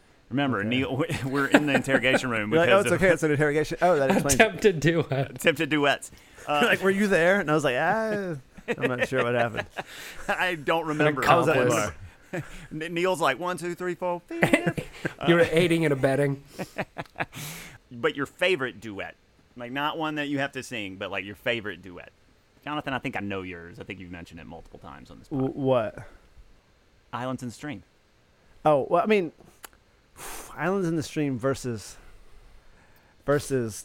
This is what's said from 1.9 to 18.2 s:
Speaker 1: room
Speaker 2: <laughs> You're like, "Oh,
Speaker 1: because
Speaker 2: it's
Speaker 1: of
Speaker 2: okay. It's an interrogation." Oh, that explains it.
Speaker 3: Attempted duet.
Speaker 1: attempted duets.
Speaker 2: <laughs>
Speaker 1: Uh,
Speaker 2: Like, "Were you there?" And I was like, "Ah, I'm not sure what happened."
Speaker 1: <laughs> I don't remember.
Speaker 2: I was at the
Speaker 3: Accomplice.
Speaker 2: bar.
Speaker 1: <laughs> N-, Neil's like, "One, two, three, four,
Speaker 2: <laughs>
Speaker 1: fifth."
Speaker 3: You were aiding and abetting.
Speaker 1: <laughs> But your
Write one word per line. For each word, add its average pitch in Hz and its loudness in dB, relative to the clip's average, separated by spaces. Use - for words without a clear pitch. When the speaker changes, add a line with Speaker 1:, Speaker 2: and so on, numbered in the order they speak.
Speaker 1:
room 107 0
Speaker 2:
<laughs> - 2
You're 160 6
like, 165 6
"Oh, 101 8
Speaker 1:
because 117 0
Speaker 2:
it's 120 2
Speaker 1:
of 127 2
Speaker 2:
okay. 185 6
It's 165 2
an 156 2
interrogation." 151 2
Oh, 175 6
that 135 4
explains 170 4
it. - 4
Speaker 3:
Attempted 196 4
duet. 139 0
Speaker 1:
attempted 160 0
duets. 143 2
Speaker 2:
<laughs> - -20
Speaker 1:
Uh, - 2
Speaker 2:
Like, 196 4
"Were 190 4
you 196 2
there?" 185 4
And 151 -2
I 151 4
was 156 2
like, 131 2
"Ah, 196 0
I'm - -2
not 127 -2
sure 131 0
what 120 0
happened." 117 -2
Speaker 1:
<laughs> - -12
I 180 0
don't 165 -2
remember. 151 0
Speaker 2:
I 160 8
was 170 2
at 156 2
the 127 2
Speaker 3:
Accomplice. 110 2
Speaker 2:
bar. 175 -6
Speaker 1:
<laughs> 156 -8
N-, 170 -8
Neil's 175 0
like, 135 2
"One, 180 -4
two, 175 -6
three, 180 -4
four, 175 -4
Speaker 2:
<laughs> - -20
Speaker 1:
fifth." 339 0
Speaker 3:
You 170 6
were 170 6
aiding 165 4
and 151 4
abetting. 139 2
Speaker 1:
<laughs> - -12
But 127 -2
your 139 -4